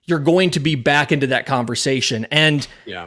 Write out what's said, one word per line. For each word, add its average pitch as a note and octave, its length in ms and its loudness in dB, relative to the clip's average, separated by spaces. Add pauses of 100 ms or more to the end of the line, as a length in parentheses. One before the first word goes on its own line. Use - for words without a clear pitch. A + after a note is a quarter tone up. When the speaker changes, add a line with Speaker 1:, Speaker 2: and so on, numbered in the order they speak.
Speaker 1:
you're E3+ 140 0
going E3+ 320 4
to E3 100 -2
be D#3 140 0
back C#3+ 360 2
into C#3 180 0
that B2+ 180 -2
conversation. A#2+ 840 -2
And D3+ 360 2 (180)
Speaker 2:
Yeah. F2+ 220 -14